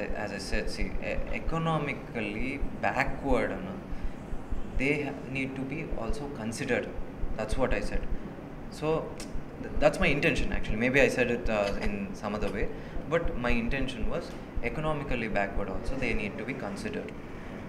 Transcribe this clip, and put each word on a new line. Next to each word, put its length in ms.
I, 20
as 140
I 80
said, 200
see, 100
e-, 100
economically 1080
backward, 680
they 140
ha-, 100
need 240
to 40
be 60
also 220
considered. 480
That's 240
what 180
I 100
said. 120
So 80
th-, 220
that's 220
my 100
intention, 420
actually. 280
Maybe 140
I 180
said 200
it, 100
uh, 280
in 60
some 180
other 180
way, 80
but 320
my 80
intention 460
was 160
economically 580
backward 300
also 240
they 100
need 240
to 120
be 40
considered, 460